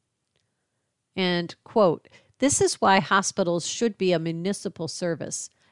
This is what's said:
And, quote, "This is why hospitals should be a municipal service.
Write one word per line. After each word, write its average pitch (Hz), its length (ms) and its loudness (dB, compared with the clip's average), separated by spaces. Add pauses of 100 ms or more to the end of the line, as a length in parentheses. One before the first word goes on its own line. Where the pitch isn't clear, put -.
(1200)
And, 175 360 0 (100)
quote, 190 440 2 (320)
"This 277 200 2
is 381 180 0
why 196 220 4
hospitals 175 640 0
should 226 300 -4
be 185 160 2
a 165 60 4
municipal 165 680 -6
service. - 600 -6 (240)